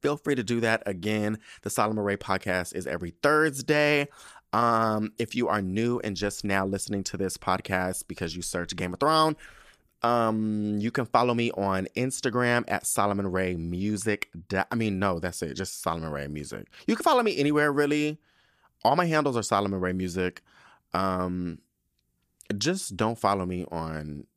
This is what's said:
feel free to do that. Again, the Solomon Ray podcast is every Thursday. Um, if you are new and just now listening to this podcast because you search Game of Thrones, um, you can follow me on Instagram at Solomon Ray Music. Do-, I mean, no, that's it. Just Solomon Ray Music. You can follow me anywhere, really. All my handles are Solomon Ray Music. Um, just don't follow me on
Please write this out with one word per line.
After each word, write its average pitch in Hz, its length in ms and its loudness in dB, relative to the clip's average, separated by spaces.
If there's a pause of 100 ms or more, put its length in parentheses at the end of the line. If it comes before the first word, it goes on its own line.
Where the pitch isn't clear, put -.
feel 147 120 2
free 147 180 0
to 123 80 0
do 117 180 0
that. 113 240 2
Again, 104 540 -2 (240)
the 101 80 -4
Solomon 107 320 0
Ray 101 120 2
podcast 95 600 -2
is 90 100 -6
every 85 380 -6
Thursday. 147 840 4 (460)
Um, 110 640 4
if 117 160 -2
you 120 140 0
are 98 160 2
new 113 400 0
and 101 120 -4
just 101 280 -4
now 98 200 2
listening 98 420 -2
to - 120 -8
this 95 200 -2
podcast 92 680 -2
because 82 280 -6
you 87 80 -8
search 87 320 -4
Game 90 180 -4
of - 60 -10
Thrones, 156 360 4 (680)
um, 110 760 2
you 110 120 -2
can 120 140 -2
follow 120 280 4
me 117 200 2
on 95 340 0 (100)
Instagram 123 720 0
at - 180 -4
Solomon 101 460 0
Ray 92 240 0
Music. 95 760 -2 (180)
Do-, 95 220 0
I - 60 -2
mean, 107 240 0
no, 95 200 2
that's 87 220 -4
it. 76 140 -6
Just - 260 -8
Solomon 82 300 -4
Ray 71 160 -6
Music. 73 400 -10 (180)
You 220 100 2
can - 80 -8
follow 262 200 4
me 202 140 0
anywhere, 147 340 2
really. 147 480 0 (640)
All 127 120 6
my 175 120 2
handles 147 280 2
are 113 60 2
Solomon 98 380 2
Ray 92 140 0
Music. 92 500 -2 (500)
Um, 90 640 -2 (1000)
just 139 400 -2
don't 113 220 0
follow 98 300 2
me 90 240 -4
on 78 640 -6